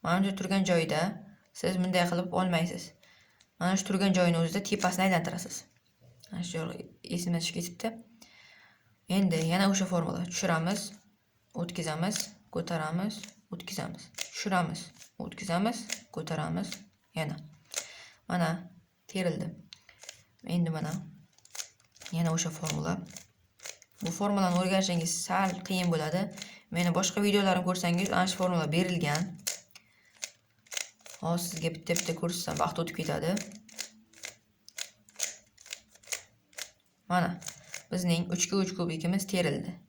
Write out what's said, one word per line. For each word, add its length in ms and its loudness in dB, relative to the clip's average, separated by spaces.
Mana 220 2
shu 140 2
turgan 280 2
joyda 360 4
siz 280 0
bunday 280 4
qilib 260 0
olmaysiz. 520 2
Mana 160 2
shu 100 0
turgan 280 4
joyini 240 6
o'zida 240 2
tepasini 420 2
aylantirasiz. 520 0
Mana 200 -8
shu 100 -6
joy 280 -4
esimdan 400 -2
chiqib 140 -4
ketibdi. 320 -4
Endi 340 4
yana 260 4
o'sha 180 2
formula. 380 0
Tushiramiz, 560 0
o'tkazamiz, 640 -2
ko'taramiz, 680 -2
o'tkazamiz. 520 -8
Tushiramiz, 640 -2
o'tkazamiz, 640 -2
ko'taramiz, 560 -4
yana. 220 -4
Mana 260 2
terildi. 440 -2
Endi 260 2
mana 220 -2
yana 200 2
o'sha 180 0
formula. 460 -2
Bu 100 -4
formulani 480 2
o'rganishingiz 560 2
sal 480 0
qiyin 300 0
bo'ladi. 300 0
Meni 240 2
boshqa 280 2
videolarimni 460 4
ko'rsangiz, 420 2
ana 160 4
shu 100 -2
formula 360 2
berilgan. 560 2
Hozir 220 0
sizga 260 -4
bitta-bitta 480 -2
ko'rsatsam, 400 -4
vaqt 240 0
o'tib 160 -6
ketadi. 360 0
Mana, 200 4
bizning 420 2
uch 160 2
ga 120 2
uch 120 0
kubikimiz 560 0
terildi. 460 2